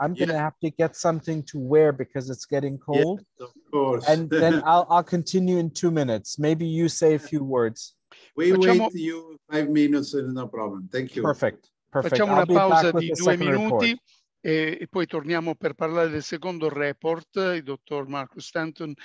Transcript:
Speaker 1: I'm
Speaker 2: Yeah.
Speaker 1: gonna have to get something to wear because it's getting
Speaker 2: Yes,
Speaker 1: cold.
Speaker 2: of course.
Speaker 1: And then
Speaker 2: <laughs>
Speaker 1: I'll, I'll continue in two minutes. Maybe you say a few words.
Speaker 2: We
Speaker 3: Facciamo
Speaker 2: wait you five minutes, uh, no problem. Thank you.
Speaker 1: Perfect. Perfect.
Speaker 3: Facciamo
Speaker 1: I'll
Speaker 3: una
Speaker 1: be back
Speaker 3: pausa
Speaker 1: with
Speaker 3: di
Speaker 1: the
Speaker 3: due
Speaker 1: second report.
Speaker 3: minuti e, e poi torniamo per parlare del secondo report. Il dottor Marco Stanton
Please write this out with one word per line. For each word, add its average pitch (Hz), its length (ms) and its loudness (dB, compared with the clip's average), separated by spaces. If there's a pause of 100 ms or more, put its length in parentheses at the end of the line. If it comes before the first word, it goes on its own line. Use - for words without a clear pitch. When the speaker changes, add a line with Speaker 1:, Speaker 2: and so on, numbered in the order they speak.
Speaker 1:
I'm 156 140 2
Speaker 2:
Yeah. 180 120 -2
Speaker 1:
gonna 160 120 0
have 151 220 -2
to 160 100 -2
get 160 240 0
something 160 520 -2
to - 120 -10
wear 151 340 4
because 131 380 -6
it's - 160 -12
getting 139 280 -2
Speaker 2:
Yes, 135 100 -16
Speaker 1:
cold. 156 400 0 (160)
Speaker 2:
of 123 120 -20 (180)
course. 135 380 0
Speaker 1:
And 160 220 2
then 160 320 2
Speaker 2:
<laughs> - 20 -4
Speaker 1:
I'll, 170 260 4
I'll 170 120 4
continue 180 560 0
in 165 120 -2
two 175 200 -2
minutes. 131 480 -2
Maybe 156 280 0
you 165 220 0
say 156 260 2
a 151 40 0
few 147 240 -6
words. 123 540 -2 (400)
Speaker 2:
We 175 160 2
Speaker 3:
Facciamo 185 340 4
Speaker 2:
wait 180 80 -4
you 160 420 -8 (140)
five 151 200 0
minutes, 147 440 2
uh, 139 120 -2
no 127 220 -6
problem. 101 440 -8
Thank 127 240 -6
you. 185 60 -4
Speaker 1:
Perfect. - 480 -2 (240)
Perfect. 143 220 0
Speaker 3:
Facciamo 202 160 2
Speaker 1:
I'll 185 60 4
Speaker 3:
una 180 80 4
Speaker 1:
be 180 80 4
back 190 140 6
Speaker 3:
pausa 165 220 6
Speaker 1:
with 165 80 2
Speaker 3:
di 165 100 0
Speaker 1:
the 165 60 -2
Speaker 3:
due 180 180 2
Speaker 1:
second 175 180 0
report. - 320 2
Speaker 3:
minuti 233 200 0 (380)
e, 160 400 -2
e 165 80 -12
poi 175 180 -4
torniamo 165 480 -4
per 156 200 -6
parlare 165 340 0
del 151 140 -6
secondo 165 460 -6
report. 147 680 -6
Il 180 260 -2
dottor 139 460 -10
Marco 139 320 -10
Stanton 160 520 -8 (120)